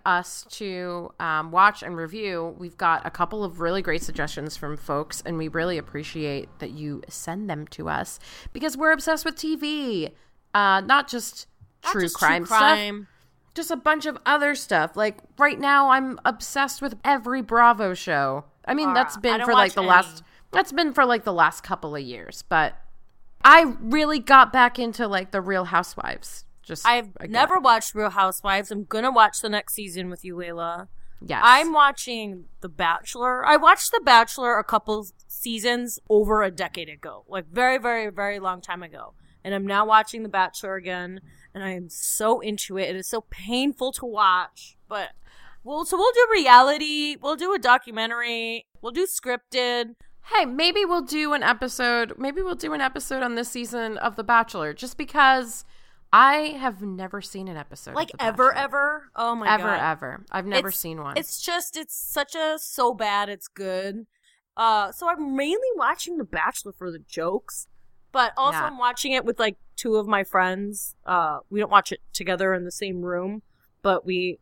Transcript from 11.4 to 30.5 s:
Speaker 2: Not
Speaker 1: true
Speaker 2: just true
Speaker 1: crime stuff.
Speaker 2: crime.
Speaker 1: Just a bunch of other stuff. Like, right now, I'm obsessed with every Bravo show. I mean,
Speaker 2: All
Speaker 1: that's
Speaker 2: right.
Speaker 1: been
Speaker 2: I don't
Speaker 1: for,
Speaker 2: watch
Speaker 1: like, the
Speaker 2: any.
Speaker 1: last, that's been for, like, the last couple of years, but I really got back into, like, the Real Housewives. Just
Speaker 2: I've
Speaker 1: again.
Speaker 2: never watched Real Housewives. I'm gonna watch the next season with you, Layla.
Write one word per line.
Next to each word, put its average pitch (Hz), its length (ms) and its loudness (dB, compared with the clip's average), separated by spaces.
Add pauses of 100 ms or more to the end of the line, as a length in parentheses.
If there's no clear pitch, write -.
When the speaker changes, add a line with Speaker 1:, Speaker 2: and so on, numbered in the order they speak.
Speaker 2:
Not 349 80 0
Speaker 1:
true 202 120 -2
Speaker 2:
just 170 140 -4
true - 100 4
Speaker 1:
crime 175 180 2
stuff. 220 140 4
Speaker 2:
crime. 208 480 4 (480)
Speaker 1:
Just 330 160 -6
a 320 40 -2
bunch 302 300 0
of 294 200 -6
other 285 300 2
stuff. 165 400 -2
Like, 214 220 -2 (200)
right 285 220 2
now, 277 300 4
I'm 262 340 2
obsessed 262 580 -4
with 269 220 -6
every 262 380 0
Bravo 220 520 4
show. 143 520 -2 (200)
I - 80 -2
mean, 294 160 0
Speaker 2:
All 247 60 0
Speaker 1:
that's 247 220 2
Speaker 2:
right. 202 60 -14
Speaker 1:
been 240 100 2
Speaker 2:
I 226 60 2
don't 240 80 -2
Speaker 1:
for, 233 60 4
Speaker 2:
watch 247 60 6
Speaker 1:
like, 190 140 4
the 196 80 0
Speaker 2:
any. 185 80 2
Speaker 1:
last, 180 340 4 (280)
that's 359 200 2
been 294 220 0
for, 277 120 4
like, 240 200 2
the 202 80 -2
last 170 280 4
couple 160 340 -6
of 143 60 -8
years, 120 420 -14
but 156 320 2 (680)
I 294 360 10
really 302 400 0
got 247 320 8
back 247 280 4
into, 233 280 -4
like, 190 240 -2
the 196 100 -2
Real 185 240 -2
Housewives. - 800 -4 (180)
Just - 220 -10
Speaker 2:
I've 240 320 2
Speaker 1:
again. 180 140 -10
Speaker 2:
never 311 280 2
watched 233 360 2
Real 214 140 -2
Housewives. 196 640 0
I'm 202 120 -6
gonna 240 280 -2
watch 220 300 4
the 220 80 -6
next 208 240 -4
season 185 360 -8
with 175 160 -14
you, 180 100 -12
Layla. 170 520 -8 (340)